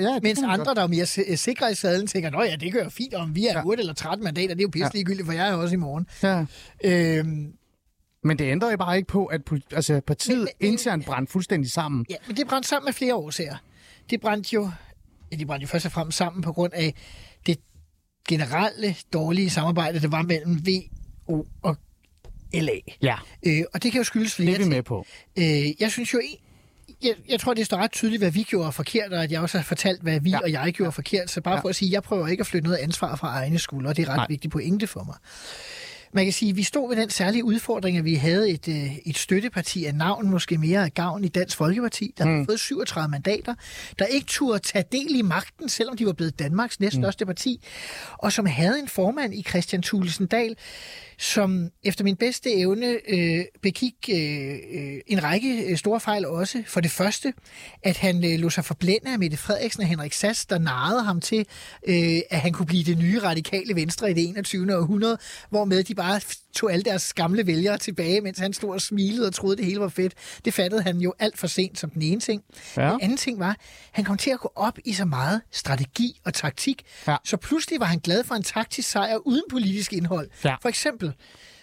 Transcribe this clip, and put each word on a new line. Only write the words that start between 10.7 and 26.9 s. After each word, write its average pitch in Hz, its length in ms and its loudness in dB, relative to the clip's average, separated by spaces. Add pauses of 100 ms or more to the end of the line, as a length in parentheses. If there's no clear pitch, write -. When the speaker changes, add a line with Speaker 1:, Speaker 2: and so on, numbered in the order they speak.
Speaker 1:
internt 196 320 2
brændte 131 280 -2
fuldstændig 170 400 2
sammen. 143 380 0
Speaker 2:
Ja, - 60 -6 (100)
men 214 100 -6
det 277 120 -2
brændte 262 200 0
sammen 285 200 0
af 254 60 -2
flere 247 200 2
årsager. 151 420 -6 (540)
Det 214 100 0
brændte 208 340 0
jo, 208 160 2 (640)
ja, 165 40 -6
det 151 100 -4
brændte 139 160 -6
jo 143 60 -8
først 170 180 0
og 165 60 -4
fremmest 160 260 -4
sammen 180 240 0
på 160 100 -2
grund 175 220 0
af 160 200 0 (520)
det 170 120 2 (720)
generelle 170 680 0 (160)
dårlige 170 380 2
samarbejde, 165 500 2
der 151 80 2
var 160 140 2
mellem 170 440 0
V - 20 2 (580)
O 156 160 -2 (200)
og 160 140 2 (800)
L 160 140 2
A. 104 100 0 (240)
Speaker 1:
Ja. 127 120 2 (320)
Speaker 2:
Øh, 160 160 4 (120)
og 175 80 -4
det 240 100 2
kan 262 80 0
jo 233 40 0
skyldes 220 300 0
flere 175 140 2
Speaker 1:
Det 185 60 4
er 185 40 2
vi 196 60 4
Speaker 2:
ting. 160 100 4
Speaker 1:
med 127 80 2
på. 107 240 -4 (320)
Speaker 2:
Øh, 151 440 2
jeg 214 80 2
synes 240 240 -2
jo, 240 60 4 (840)